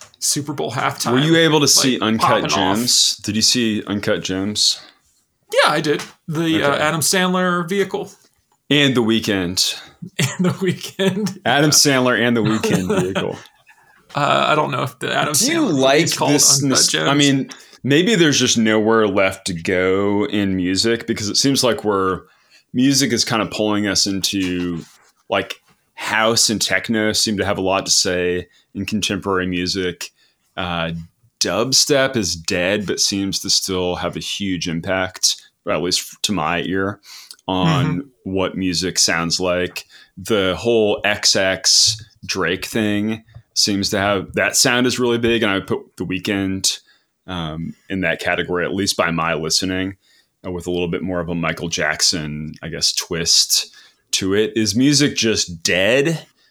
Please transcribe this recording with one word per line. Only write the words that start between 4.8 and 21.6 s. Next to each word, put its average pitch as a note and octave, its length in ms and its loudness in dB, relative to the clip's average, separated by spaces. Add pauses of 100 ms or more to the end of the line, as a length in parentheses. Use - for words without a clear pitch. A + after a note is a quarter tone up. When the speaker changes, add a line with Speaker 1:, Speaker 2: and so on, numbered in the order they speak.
Speaker 1:
Yeah, - 80 4
I D3+ 100 0
did. D3+ 200 0 (260)
The, D#3+ 360 0
uh, C#3+ 80 2
Speaker 2:
Okay. C#3+ 100 0
Speaker 1:
Adam D#3 200 0
Sandler F3+ 680 0
vehicle. F#3+ 420 -4 (600)
Speaker 2:
And C#3 240 4
The A#2+ 80 4
Weeknd. G2+ 760 0 (220)
Speaker 1:
<laughs> - 180 -12
And E3 260 -2
The F3+ 40 2
Weeknd. F#3+ 960 -2
Speaker 2:
Adam C#3+ 240 4
Sandler B2+ 500 4
and A#2+ 160 2
The A#2 60 2
Weeknd G#2+ 600 0
Speaker 1:
<laughs> - 20 2
Speaker 2:
vehicle. F#2+ 340 -4 (800)
Speaker 1:
Uh, C#3 320 2
I C#3+ 80 4
don't D3 160 0
know C3 100 -2
if C3+ 160 -6
the B2+ 180 -4
Adam D3 200 0
Speaker 2:
Do B3 160 0
you E4+ 100 0
Speaker 1:
Sandler F3 180 0
Speaker 2:
like C3+ 260 4
Speaker 1:
is - 120 -2
called D3+ 140 2
Speaker 2:
this, C#3+ 320 4
Speaker 1:
Uncut C3 160 2
Speaker 2:
this, - 80 4
Speaker 1:
Gems. D#3 200 0
Speaker 2:
I C#3 60 4
mean, C#3 380 2 (320)
maybe F3 320 4
there's D3+ 240 4
just A#2+ 180 2
nowhere A2 500 4
left F#2+ 400 0
to F#2+ 60 -4
go F#2+ 720 0
in G2 300 0
music F#2+ 500 0
because G#2+ 240 -4
it - 80 -2
seems C3+ 260 2